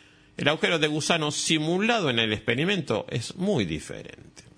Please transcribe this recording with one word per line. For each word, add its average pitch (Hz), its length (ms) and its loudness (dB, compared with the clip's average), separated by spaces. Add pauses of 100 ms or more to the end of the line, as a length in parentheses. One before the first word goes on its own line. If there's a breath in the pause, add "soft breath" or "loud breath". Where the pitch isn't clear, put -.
(380 loud breath)
el - 100 0
agujero 160 320 2
de 151 80 4
gusano 151 420 0
simulado 175 800 0
en 117 80 2
el 110 160 2
experimento 127 760 0
es - 260 -6
muy 175 300 0
diferente. - 800 -10 (140)